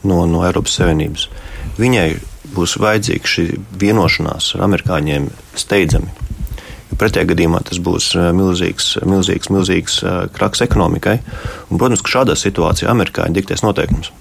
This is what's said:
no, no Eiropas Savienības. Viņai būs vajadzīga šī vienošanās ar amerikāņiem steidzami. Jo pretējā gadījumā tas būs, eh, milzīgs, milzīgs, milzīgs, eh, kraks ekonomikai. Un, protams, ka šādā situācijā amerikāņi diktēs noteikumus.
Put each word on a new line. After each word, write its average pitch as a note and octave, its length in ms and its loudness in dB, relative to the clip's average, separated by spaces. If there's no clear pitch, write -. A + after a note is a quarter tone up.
no, F2 220 4
no E2 200 2
Eiropas F2 320 0
Savienības. D#2 480 0
Viņai A#2 300 2
būs F2 260 -2
vajadzīga G#2+ 520 0
šī F2 140 0
vienošanās G2+ 760 2
ar F#2 100 -2
amerikāņiem D2+ 640 0
steidzami. - 560 0
Jo - 120 -6
pretējā G#2 320 2
gadījumā E2+ 360 2
tas F2+ 160 -4
būs, F2 320 0
eh, F2 200 2
milzīgs, F2+ 580 0
milzīgs, F#2 480 0
milzīgs, F#2 500 0
eh, F2+ 200 -2
kraks - 320 0
ekonomikai. F2+ 540 2
Un, - 80 0
protams, B2 240 2
ka - 140 -4
šādā B2+ 220 4
situācijā E2+ 500 0
amerikāņi E2+ 520 0
diktēs - 260 -4
noteikumus. - 440 0